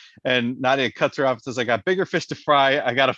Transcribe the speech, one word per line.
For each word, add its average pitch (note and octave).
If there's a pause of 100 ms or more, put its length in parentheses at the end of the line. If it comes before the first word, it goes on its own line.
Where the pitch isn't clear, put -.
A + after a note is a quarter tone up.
(240)
and B2+
Nadia C3
cuts -
her C#3+
off B2+
and A2+
says, B2
"I B2+
got A2+
bigger F#3
fish D#3+
to -
fry. C#3
I B2
gotta C3